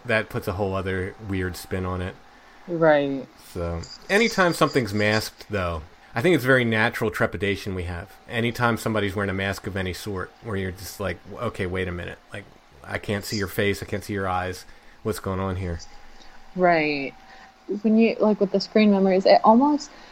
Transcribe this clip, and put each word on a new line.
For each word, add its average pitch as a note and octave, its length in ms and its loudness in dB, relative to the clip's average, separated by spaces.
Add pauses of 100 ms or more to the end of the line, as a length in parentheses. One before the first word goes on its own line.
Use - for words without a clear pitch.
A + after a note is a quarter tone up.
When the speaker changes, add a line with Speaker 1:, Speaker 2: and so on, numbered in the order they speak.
Speaker 1:
that A2 240 0
puts - 180 -6
a G2+ 60 -2
whole F#2+ 220 -2
other F#2+ 400 -4 (120)
weird F#2 300 -4
spin F#2 300 -6
on F#2 160 -4
it. F#2 120 -8 (540)
Speaker 2:
Right. D3 580 2 (280)
Speaker 1:
So E2+ 260 -4 (300)
anytime G3 420 2
something's C3+ 420 0
masked, G#2+ 560 0
though, F2 320 -2 (320)
I A#2 80 -2
think E3+ 140 4
it's B2 80 -2
very B2+ 200 4
natural A2+ 460 0
trepidation G2+ 640 -2
we F2+ 100 -4
have. F2+ 300 -8 (140)
Anytime A#2 480 0
somebody's G#2 400 -2
wearing G2 140 -2
a F#2 40 -4
mask F#2+ 320 -4
of F#2+ 100 -8
any F#2 180 -4
sort, F#2+ 360 -8 (140)
where A2 120 -6
you're F#2+ 140 -4
just - 300 -14
like, F#2 180 -4 (160)
"Okay, G#2+ 320 -6
wait F#2 220 -4
a F2 40 -6
minute. F2 260 -10 (140)
Like, G#2 120 -14 (400)
I G2+ 140 -8
can't G2+ 260 -4
see - 120 -6
your G2 120 -2
face. G2+ 340 0
I - 40 -8
can't G2+ 180 -6
see - 80 -8
your F#2+ 160 -2
eyes. F2+ 360 -4 (380)
What's G#2+ 160 -4
going F#2+ 220 -4
on F#2+ 160 -2
here?" F2 240 -4 (760)
Speaker 2:
Right. D3+ 580 2 (720)
When A3 160 4
you, A3+ 220 6
like, G#3 200 4
with G3 120 2
the G3 80 2
screen G#3+ 300 4
memories, F#3+ 360 4
it - 160 8
almost, C#4 480 6 (220)